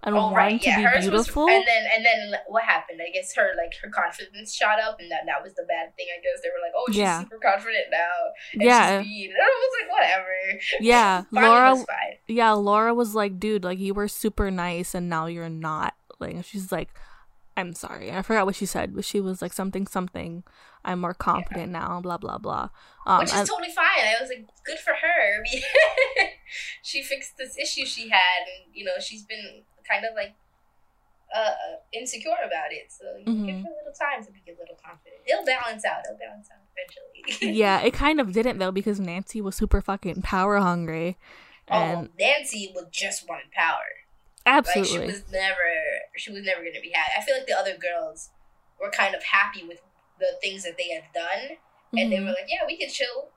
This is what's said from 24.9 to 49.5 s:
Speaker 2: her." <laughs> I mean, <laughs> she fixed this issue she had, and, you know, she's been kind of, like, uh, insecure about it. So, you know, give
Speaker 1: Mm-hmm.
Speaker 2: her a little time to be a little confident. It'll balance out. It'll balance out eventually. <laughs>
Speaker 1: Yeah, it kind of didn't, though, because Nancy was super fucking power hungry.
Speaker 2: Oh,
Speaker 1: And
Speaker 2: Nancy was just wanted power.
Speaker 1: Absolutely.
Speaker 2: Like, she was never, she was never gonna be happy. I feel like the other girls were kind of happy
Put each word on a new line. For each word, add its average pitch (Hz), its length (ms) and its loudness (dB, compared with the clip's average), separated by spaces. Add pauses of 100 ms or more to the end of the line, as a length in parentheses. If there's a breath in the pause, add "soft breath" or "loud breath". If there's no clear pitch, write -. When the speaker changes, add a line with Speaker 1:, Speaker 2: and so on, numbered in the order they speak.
Speaker 2:
her." 254 440 2
<laughs> - 0 -
I - 40 -6
mean, 262 200 -4
<laughs> - 1200 2
she 277 200 -8
fixed 269 340 -8
this 262 220 -12
issue 285 280 -6
she 226 220 -10
had, 185 380 4
and, - 280 -20
you 202 100 -16
know, 185 160 -4
she's 214 240 -12
been 214 380 -14 (260)
kind 226 160 -2
of, 226 120 -6
like, 202 180 -8 (1000)
uh, 214 160 2 (420)
insecure 254 380 -8 (140)
about 156 280 -4
it. 151 180 -14
So, - 140 -20 (140)
you - 60 -20
know, 214 220 -2
give 190 100 -6
Speaker 1:
Mm-hmm. 190 100 -8
Speaker 2:
her 330 40 -12
a 302 60 -12
little - 220 -14
time 269 260 -4
to 202 80 -20
be - 80 -20 (100)
a 170 80 -20
little - 240 -18
confident. - 440 -20
It'll 302 180 0
balance 247 400 -2
out. 180 200 -2
It'll - 140 -12
balance 214 320 -16
out - 120 -20 (120)
eventually. - 800 -8
<laughs> 214 40 0
Speaker 1:
Yeah, 196 240 6
it - 120 4
kind 294 280 4
of 202 120 0
didn't, 220 260 2
though, 190 140 0
because 196 280 -2
Nancy 185 400 -6
was 196 160 -6
super 208 240 4
fucking 190 420 -4
power 202 360 2
hungry. 175 600 0 (500 loud breath)
Speaker 2:
Oh, - 100 2
Speaker 1:
And 165 400 -2
Speaker 2:
Nancy 214 560 0
was 175 160 -10
just - 380 -6
wanted 143 240 -12
power. 165 540 -2 (380)
Speaker 1:
Absolutely. 226 540 4
Speaker 2:
Like, 165 80 -4
she 180 60 -4
was 202 200 -12
never, 190 240 0 (600)
she - 160 -10
was 202 120 -12
never 185 160 -2
gonna 165 200 -10
be 170 140 -16
happy. 156 240 2
I 208 40 -4
feel 269 140 0
like 262 120 -6
the 190 100 2
other 190 180 -2
girls 165 540 -6 (500)
were 202 100 -6
kind 196 240 0
of - 100 -8
happy 202 420 0